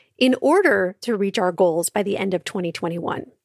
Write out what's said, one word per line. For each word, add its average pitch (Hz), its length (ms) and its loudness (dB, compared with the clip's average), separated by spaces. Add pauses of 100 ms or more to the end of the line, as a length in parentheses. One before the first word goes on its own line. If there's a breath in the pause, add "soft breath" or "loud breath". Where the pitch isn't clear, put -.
(180 soft breath)
in 254 220 2
order 269 640 2
to 226 160 -2
reach 196 200 -2
our 180 140 2
goals 170 380 2
by 208 140 -2
the 196 140 -2
end 190 160 -2
of 175 120 -2
twenty 175 260 -6
twenty-one. 165 600 -6 (140)